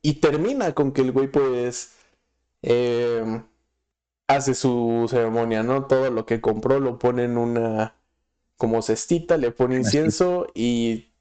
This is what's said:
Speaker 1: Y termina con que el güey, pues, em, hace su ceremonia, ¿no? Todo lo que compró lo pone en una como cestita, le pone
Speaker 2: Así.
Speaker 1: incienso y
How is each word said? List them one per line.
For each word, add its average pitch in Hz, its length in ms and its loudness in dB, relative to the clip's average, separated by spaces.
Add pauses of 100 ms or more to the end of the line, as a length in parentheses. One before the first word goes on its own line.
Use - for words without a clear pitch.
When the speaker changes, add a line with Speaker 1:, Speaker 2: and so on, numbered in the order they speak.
Speaker 1:
Y 147 140 0
termina 165 580 0
con 139 180 0
que 139 100 0
el 127 100 2
güey, 135 160 2
pues, 127 680 -2 (680)
em, 120 840 0 (840)
hace 135 280 2
su 117 540 0
ceremonia, 113 540 0
¿no? 131 240 0
Todo 135 240 2
lo 110 140 -4
que 117 160 -2
compró 120 380 0
lo 123 200 -4
pone 123 260 0
en 120 120 -2
una 113 580 -2 (600)
como 113 240 0
cestita, 170 560 0
le 120 140 0
pone 127 260 0
Speaker 2:
Así. 120 80 0
Speaker 1:
incienso 160 720 0
y 117 640 -2